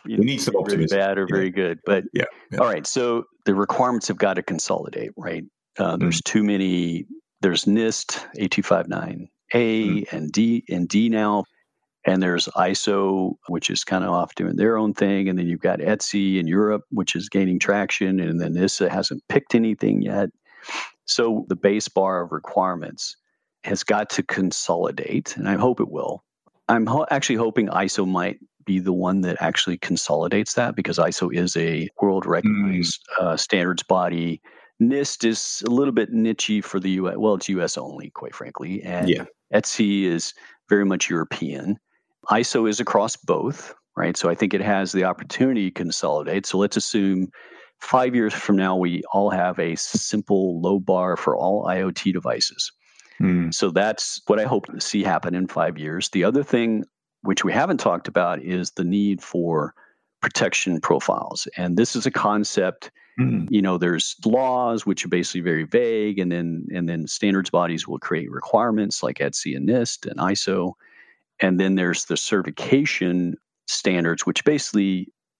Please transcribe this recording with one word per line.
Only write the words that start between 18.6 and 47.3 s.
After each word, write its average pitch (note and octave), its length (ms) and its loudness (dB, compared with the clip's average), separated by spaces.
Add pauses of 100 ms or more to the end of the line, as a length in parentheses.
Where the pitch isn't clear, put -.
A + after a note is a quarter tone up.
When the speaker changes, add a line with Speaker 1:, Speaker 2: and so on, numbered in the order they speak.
Speaker 1:
hasn't - 400 -2
picked - 260 0
anything G#2+ 480 2
yet. G2+ 280 0 (720)
So A2+ 440 0
the F#2 80 0
base G#2 300 4
bar F#2+ 360 2
of E2+ 100 -8
requirements F2+ 840 -4 (480)
has G2 180 -2
got G#2 260 0
to - 140 -4
consolidate, - 1160 -2
and G2 120 -4
I G2 80 0
hope A#2+ 240 2
it - 100 -2
will. - 320 -6 (460)
I'm A2+ 180 4
ho-, C#3 240 0
actually C3+ 260 0
hoping A2+ 300 2
iso F#2+ 420 0
might F#2 300 -2 (260)
be F#2+ 140 0
the F#2 140 0
one F2+ 300 2
that F2 180 0
actually E2+ 360 0
consolidates F2 800 0
that, A#2+ 220 0
because F#2 220 -2
iso E2+ 360 0
is F2 220 0
a E2 320 -2 (120)
world F#2+ 260 2
recognized, F#2 800 0 (140)
Speaker 2:
Mm. F#2 60 0
Speaker 1:
uh, E2 120 0
standards F2+ 460 0
body. E2+ 580 0 (380)
nist C3+ 460 0
is - 420 -2
a A#2 40 0
little C3+ 220 2
bit A2+ 200 0
nichey A2 500 0
for - 160 -4
the F#2+ 120 -2
U F#2 180 0
S. F#2 80 -4
Well, G#2 180 2
it's F#2 140 -6
U F#2 140 0
S E2 160 -4
only, - 320 -12
quite - 240 -14
frankly. - 480 -8
And F2+ 260 -2
Speaker 2:
Yeah. F2 160 2 (280)
Speaker 1:
etsy G2+ 520 2
is E2+ 300 -2 (340)
very G2+ 160 6
much F#2+ 240 0
European. D#2+ 680 -4 (520)
iso A2+ 380 2
is G#2 100 0
across A2 380 0
both, - 580 -4 (220)
right? F2 200 -2
So - 120 0
I F2 60 2
think F#2+ 180 0
it G2 80 2
has G2 320 0
the F#2 120 2
opportunity G#2 680 0
to - 40 -12
consolidate. D#2+ 680 -2
So - 140 -2
let's G2+ 180 2
assume G2 540 0 (500)